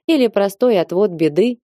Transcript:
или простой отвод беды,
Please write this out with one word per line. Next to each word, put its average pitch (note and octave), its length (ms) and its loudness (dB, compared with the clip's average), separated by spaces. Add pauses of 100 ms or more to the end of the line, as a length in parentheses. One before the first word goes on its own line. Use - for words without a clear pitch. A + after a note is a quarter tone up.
или C#4 200 2
простой G#3 520 0
отвод F3+ 320 0
беды, E3+ 480 -2 (160)